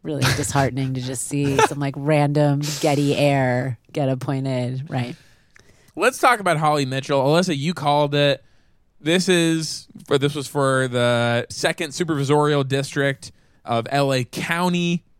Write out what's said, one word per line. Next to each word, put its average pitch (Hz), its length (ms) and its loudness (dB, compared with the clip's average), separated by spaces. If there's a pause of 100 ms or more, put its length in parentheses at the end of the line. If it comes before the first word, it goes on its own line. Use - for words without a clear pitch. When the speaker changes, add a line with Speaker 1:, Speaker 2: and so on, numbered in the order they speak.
Speaker 1:
really 147 200 -4 (140)
disheartening 131 580 -2
to 127 60 -4
just 127 280 -8
see 143 300 0
Speaker 2:
<laughs> 440 80 4
Speaker 1:
some, 143 120 -6
like, 139 180 -4
random 147 680 2 (180)
Getty 143 360 2
heir 131 640 0 (140)
get 143 160 -2
appointed, 131 800 -4
right? 127 280 -6 (800)
Speaker 3:
Let's 214 220 0
talk 240 220 4
about 180 160 2
Holly 151 300 2
Mitchell. 135 360 0
Alyssa, 160 340 2
you 147 180 -4
called 147 400 0
it. 143 280 2 (560)
This 175 300 2
is, 165 600 0 (200)
or 143 80 4
this 143 180 0
was 139 120 -6
for 135 420 0
the 120 640 0
second 165 400 -4
supervisorial 147 760 2
district 139 680 -4 (320)
of 117 260 -2
L 139 240 2
A 127 100 0
County. 175 800 0 (160)